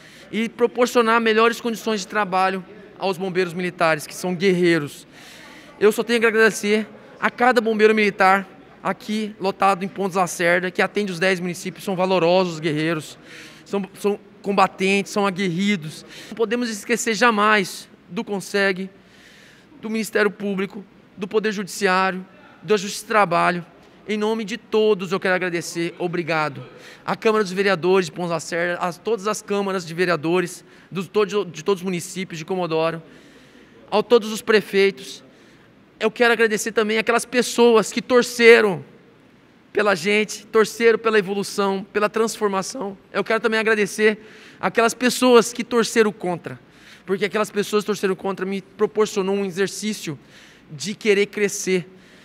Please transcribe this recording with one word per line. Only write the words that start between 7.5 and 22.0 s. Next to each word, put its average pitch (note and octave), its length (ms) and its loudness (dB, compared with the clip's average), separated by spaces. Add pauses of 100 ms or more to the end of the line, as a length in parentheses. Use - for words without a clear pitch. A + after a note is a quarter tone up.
bombeiro G#3+ 360 4
militar G3 520 4 (340)
aqui, G#3+ 580 -6
lotado F#3+ 440 0
em G3 40 -4
Pontes F#3+ 280 -6
Lacerda, F3+ 540 0
que F#3+ 140 0
atende G3+ 280 -2
os E3+ 80 -6
dez F#3 200 2
municípios, F3+ 440 -8
são G3 120 -4
valorosos F3+ 640 2
guerreiros, D#3 580 -2 (480)
são, G3 180 -4 (120)
são G#3 240 -2 (220)
combatentes, G3 680 0
são G3+ 160 0
aguerridos. F#3 760 -2 (260)
Não G#3 60 -14
podemos A#3 320 -2
esquecer A3 460 -4
jamais G#3 760 2 (220)
do F3+ 140 -6
conseg, G3 680 -4 (880)
do A3 80 -10
Ministério G#3 440 0
Público, G3 520 -6 (320)
do F#3+ 120 -10
Poder G#3+ 240 0
Judiciário, F#3 720 -2 (380)